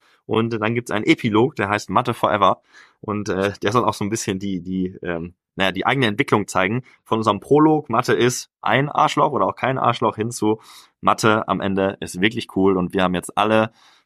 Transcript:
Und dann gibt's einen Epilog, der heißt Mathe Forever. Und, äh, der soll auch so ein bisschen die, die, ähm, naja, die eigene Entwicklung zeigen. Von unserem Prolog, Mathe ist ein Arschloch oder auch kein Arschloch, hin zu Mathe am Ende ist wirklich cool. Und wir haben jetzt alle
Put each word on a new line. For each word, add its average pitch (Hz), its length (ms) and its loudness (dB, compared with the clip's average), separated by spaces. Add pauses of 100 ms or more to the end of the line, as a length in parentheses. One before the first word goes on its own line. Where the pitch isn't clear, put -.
(260)
Und 113 240 0
dann 113 240 0
gibt's 120 180 -4
einen 107 120 -4
Epilog, 117 520 2
der 101 120 -2
heißt 104 220 -4
Mathe 117 240 0
Forever. 101 480 2 (380)
Und, 104 280 -6
äh, 98 320 0
der 104 120 0
soll 117 120 2
auch 104 100 2
so 107 100 -6
ein 101 60 -4
bisschen 104 280 -4
die, 95 220 -6
die, 92 420 -4
ähm, 87 320 -8 (220)
naja, 95 160 0
die 92 140 -6
eigene 131 200 2
Entwicklung 104 400 0
zeigen. 98 360 -2 (200)
Von 113 160 -4
unserem 107 220 2
Prolog, 151 500 4
Mathe 120 220 0
ist 120 360 0 (120)
ein 131 280 0
Arschloch 147 440 0
oder 98 140 0
auch 92 100 -4
kein 131 200 -2
Arschloch, 117 380 0
hin 110 160 -4
zu 107 300 0 (400)
Mathe 107 480 2
am 98 120 -2
Ende 95 380 0
ist 90 220 -10
wirklich 113 340 -2
cool. 95 220 4
Und 90 180 -2
wir 95 80 2
haben 90 120 0
jetzt - 220 -6
alle 110 360 2 (340)